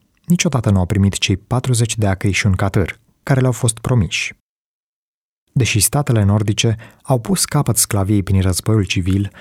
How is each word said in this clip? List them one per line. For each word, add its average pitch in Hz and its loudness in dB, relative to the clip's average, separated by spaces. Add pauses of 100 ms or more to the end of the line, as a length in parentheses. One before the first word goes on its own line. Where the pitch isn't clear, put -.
(240)
niciodată 139 0
nu 98 4
au 90 0
primit 95 0
cei 98 0
patruzeci 120 -2
de 107 0
acri 95 0
și - -2
un 98 4
catâr, 95 0 (220)
care - 0
le-au 127 2
fost 117 -2
promiși. - -2 (1160)
Deși 110 0
statele 131 0
nordice 107 0 (260)
au 131 -2
pus 180 -2
capăt 139 -2
sclaviei 98 0
prin 95 2
războiul 95 0
civil, 95 -2 (100)